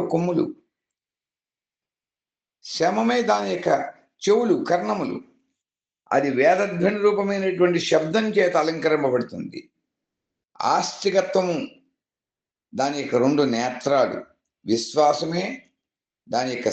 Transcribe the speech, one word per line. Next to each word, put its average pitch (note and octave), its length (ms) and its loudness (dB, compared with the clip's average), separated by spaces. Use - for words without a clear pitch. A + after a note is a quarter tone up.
కొమ్ములు, E3+ 320 0
శమమే A3 480 0
దాని G#3 320 0
యొక్క E3+ 160 -2
చెవులు, G#3+ 320 4
కర్ణములు. F3+ 480 -2
అది C#3+ 140 2
వేదధ్వని F3+ 760 2
రూపమైనటువంటి F#3+ 760 2
శబ్దం E3 460 0
చేత F3+ 200 2
అలంకరింపబడుతుంది. D3 1000 -2
ఆస్తికత్వము F#3 840 0
దాని C#3 280 -2
యొక్క - 220 -2
రెండు C#3+ 200 4
నేత్రాలు, B2+ 640 0
విశ్వాసమే D3+ 800 0
దాని B2+ 220 0
యొక్క - 180 -4